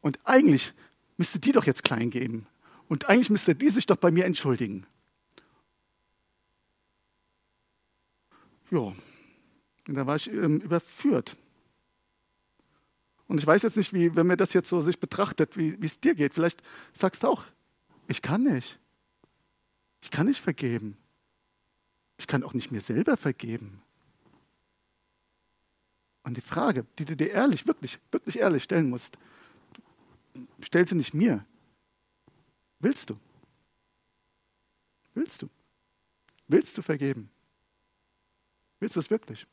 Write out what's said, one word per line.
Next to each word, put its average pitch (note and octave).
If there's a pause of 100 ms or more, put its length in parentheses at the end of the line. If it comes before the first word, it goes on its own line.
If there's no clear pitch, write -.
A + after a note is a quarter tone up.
Und C#3+
eigentlich C4 (440)
müsste F3
die A#3+
doch B3+
jetzt -
klein A#2+
geben. A#2 (420)
Und -
eigentlich A3+
müsste F#3
die C4+
sich A3
doch G3
bei F3
mir F3+
entschuldigen. A#2 (4000)
Ja, E3 (1080)
und D3
da C3+
war C#3+
ich, F#3+
ähm, D#3
überführt. - (1900)
Und D#3
ich D3
weiß E3
jetzt G#3+
nicht, G3+
wie, E3+
wenn E3+
man F3+
das F#3+
jetzt F#3
so F3
sich D#3+
betrachtet, -
wie, D#3
wie E3+
es -
dir D4
geht. D3
Vielleicht E3+ (300)
sagst -
du -
auch, - (640)
ich -
kann F#3+
nicht. E3 (1200)
Ich -
kann D3+
nicht -
vergeben. A#2 (1200)
Ich -
kann C3
auch -
nicht -
mir G#2+
selber C3+
vergeben. A2+ (2500)
Und B2
die C3
Frage, E3 (120)
die D#3
du D#3
dir D3+
ehrlich, G#3
wirklich, - (120)
wirklich -
ehrlich E3+
stellen E3
musst, - (1400)
stell F3
sie F#3+
nicht D3
mir. D3+ (1300)
Willst -
du? G#2+ (1900)
Willst -
du? - (960)
Willst -
du G#3
vergeben? C#3 (1500)
Willst -
du -
es D3+
wirklich? -